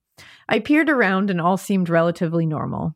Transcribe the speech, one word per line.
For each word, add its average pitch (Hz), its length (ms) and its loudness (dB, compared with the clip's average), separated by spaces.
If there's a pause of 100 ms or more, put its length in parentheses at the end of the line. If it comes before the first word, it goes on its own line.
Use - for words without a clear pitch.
(480)
I - 120 0
peered 294 300 2
around 202 420 2
and 175 100 -2
all 180 160 2
seemed 185 320 -2
relatively 170 560 0
normal. - 500 -4